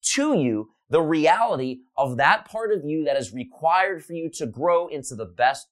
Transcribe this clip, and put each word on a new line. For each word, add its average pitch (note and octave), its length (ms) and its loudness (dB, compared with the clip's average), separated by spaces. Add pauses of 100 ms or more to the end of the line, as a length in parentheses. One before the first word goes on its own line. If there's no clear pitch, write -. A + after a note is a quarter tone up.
(140)
to C#4 240 2
you A2 320 0 (180)
the D#3 140 4
reality D#3 760 2 (160)
of C3 200 -2
that E3 300 2
part A3 260 -4
of F3+ 120 -4
you D#3 200 -4
that C#3 140 0
is A2 160 -8
required E3 680 0
for E3+ 120 -16
you E3 160 -8
to - 160 -8
grow E3+ 420 0
into C#3 260 -10
the G#2+ 120 -10
best B2 460 -2